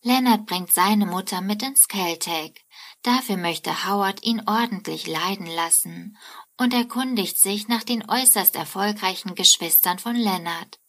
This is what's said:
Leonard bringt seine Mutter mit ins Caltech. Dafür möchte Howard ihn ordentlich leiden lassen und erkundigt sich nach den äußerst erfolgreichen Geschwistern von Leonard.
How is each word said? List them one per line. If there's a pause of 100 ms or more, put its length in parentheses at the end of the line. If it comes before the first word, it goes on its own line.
Leonard
bringt
seine
Mutter
mit
ins
Caltech. (380)
Dafür
möchte
Howard
ihn
ordentlich
leiden
lassen (400)
und
erkundigt
sich
nach
den
äußerst
erfolgreichen
Geschwistern
von
Leonard. (100)